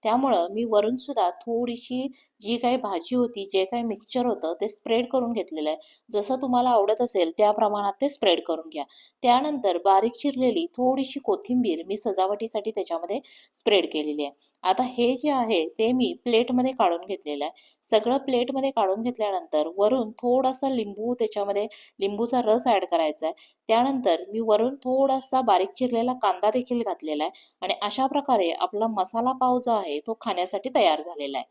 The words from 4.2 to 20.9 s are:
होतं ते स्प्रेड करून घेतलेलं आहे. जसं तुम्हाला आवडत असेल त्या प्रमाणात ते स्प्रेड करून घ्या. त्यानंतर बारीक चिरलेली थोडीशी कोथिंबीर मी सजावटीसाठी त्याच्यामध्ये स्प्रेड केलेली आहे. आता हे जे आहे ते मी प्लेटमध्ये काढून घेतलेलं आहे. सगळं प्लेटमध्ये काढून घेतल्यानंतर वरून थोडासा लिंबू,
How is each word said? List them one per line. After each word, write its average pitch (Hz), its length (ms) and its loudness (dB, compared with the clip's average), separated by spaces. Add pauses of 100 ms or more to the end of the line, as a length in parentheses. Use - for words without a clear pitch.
होतं 190 340 -2
ते 392 80 -2
स्प्रेड - 400 0
करून 247 240 0
घेतलेलं 160 380 -4
आहे. 156 80 -4 (340)
जसं 208 300 -2
तुम्हाला 247 280 2
आवडत 214 320 4
असेल 185 360 0
त्या 208 140 6
प्रमाणात 208 480 0
ते 277 80 0
स्प्रेड 196 380 2
करून 160 220 -4
घ्या. 156 160 -8 (380)
त्यानंतर 240 640 2
बारीक 196 280 6
चिरलेली 254 540 0 (100)
थोडीशी 262 440 -2
कोथिंबीर 202 680 0
मी 196 100 -4
सजावटीसाठी 208 760 -2
त्याच्यामध्ये 175 500 -6 (340)
स्प्रेड 202 380 2
केलेली 151 320 -4
आहे. 143 80 -8 (320)
आता 185 200 2
हे 247 320 0
जे 294 140 -2
आहे 226 340 0 (140)
ते 220 140 2
मी 254 200 0 (120)
प्लेटमध्ये 247 480 2
काढून 175 340 0
घेतलेलं 147 380 -6
आहे. 160 80 -4 (320)
सगळं 233 340 2
प्लेटमध्ये 269 520 -2
काढून 208 320 0
घेतल्यानंतर 190 760 -2
वरून 214 420 2
थोडासा 262 500 0
लिंबू, 220 460 -4